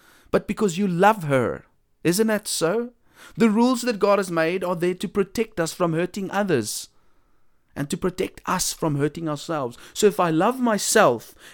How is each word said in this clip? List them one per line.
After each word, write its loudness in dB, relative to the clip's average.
but 0
because -2
you 0
love 2
her. 0
Isn't 2
that -2
so? -2
The 4
rules 2
that -2
God 4
has -6
made 0
are -4
there 0
to -4
protect -4
us -2
from 0
hurting -4
others -2
and -6
to -4
protect -6
us -2
from -2
hurting -2
ourselves. -6
So 2
if 4
I 2
love 2
myself 2